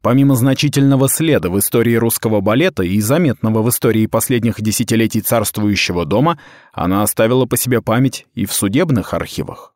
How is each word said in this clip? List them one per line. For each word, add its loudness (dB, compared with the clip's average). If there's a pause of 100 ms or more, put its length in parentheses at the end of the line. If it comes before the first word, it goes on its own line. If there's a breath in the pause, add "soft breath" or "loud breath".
Помимо 2
значительного 2
следа 0
в 0
истории 2
русского 0
балета 0
и 0
заметного 0
в 0
истории 0
последних -2
десятилетий 0
царствующего -2
дома, 0 (360 loud breath)
она -2
оставила 0
по -4
себе 0
память -2
и -4
в -8
судебных -2
архивах. -10